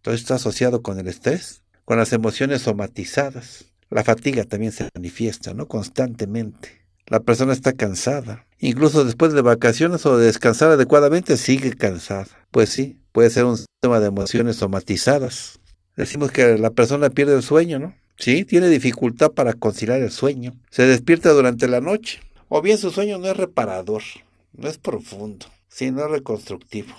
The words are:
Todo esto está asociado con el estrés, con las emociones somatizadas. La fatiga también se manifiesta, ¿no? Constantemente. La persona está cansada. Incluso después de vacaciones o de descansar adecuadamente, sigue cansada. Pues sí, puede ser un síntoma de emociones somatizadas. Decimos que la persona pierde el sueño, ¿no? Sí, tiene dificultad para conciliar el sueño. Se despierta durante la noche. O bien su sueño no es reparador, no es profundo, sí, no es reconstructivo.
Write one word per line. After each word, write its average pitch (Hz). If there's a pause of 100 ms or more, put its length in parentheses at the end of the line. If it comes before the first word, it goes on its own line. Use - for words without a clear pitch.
Todo 113
esto 117
está 131
asociado 123
con 95
el 92
estrés, - (220)
con 110
las 113
emociones 123
somatizadas. 117 (240)
La 110
fatiga 117
también 107
se 101
manifiesta, 92
¿no? 139
Constantemente. 113 (200)
La 110
persona 123
está 131
cansada. 113 (120)
Incluso 143
después 156
de 143
vacaciones 120
o 131
de 117
descansar 120
adecuadamente, 147
sigue 131
cansada. 98 (240)
Pues 110
sí, 135 (120)
puede 117
ser 120
un 120
síntoma 117
de 104
emociones 107
somatizadas. 107 (360)
Decimos 139
que 120
la 110
persona 135
pierde 139
el 127
sueño, 156
¿no? 160 (220)
Sí, 139
tiene 175
dificultad 127
para 123
conciliar 120
el 110
sueño. 123 (180)
Se 127
despierta 156
durante 127
la 123
noche. 196 (260)
O 151
bien 208
su 202
sueño 202
no 180
es 190
reparador, 107 (520)
no 135
es 156
profundo, 107 (220)
sí, 131
no 139
es 151
reconstructivo. 110